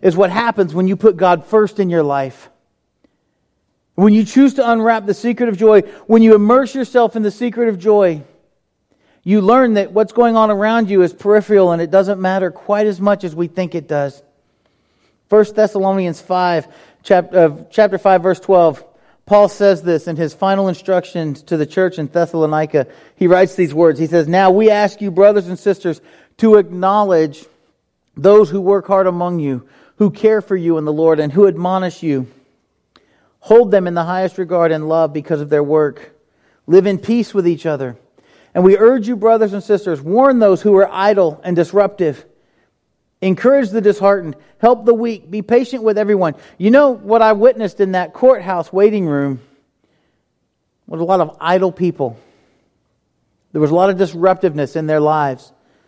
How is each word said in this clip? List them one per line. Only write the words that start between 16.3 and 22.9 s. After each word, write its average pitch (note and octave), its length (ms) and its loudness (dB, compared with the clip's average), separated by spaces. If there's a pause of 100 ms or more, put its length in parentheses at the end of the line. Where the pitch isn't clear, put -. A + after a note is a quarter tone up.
chap-, F3+ 320 0
uh, E3 180 4 (180)
chapter G3+ 260 0
five, F#3 260 2
verse F3+ 160 -2
twelve, E3+ 460 0 (420)
Paul G#3 220 4
says F#3+ 360 0
this E3+ 240 -4
in E3 80 -8
his D#3+ 180 -6
final G3 320 -2
instructions F3 800 -6
to E3+ 120 -6
the D3+ 100 -2
church F3+ 340 -4
in D3 80 -8
Thessalonica. D#3 800 -2 (260)